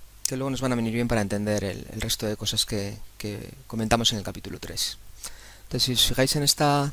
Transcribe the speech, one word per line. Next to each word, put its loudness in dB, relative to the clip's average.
que -4
luego -2
nos -2
van 2
a 2
venir 0
bien 0
para 4
entender 0
el, -6
el -6
resto -2
de 0
cosas 0
que, -4
que -8
comentamos 2
en -2
el -4
capítulo -8
tres. -4
Entonces, -2
si 2
os 4
fijáis 4
en 2
esta 4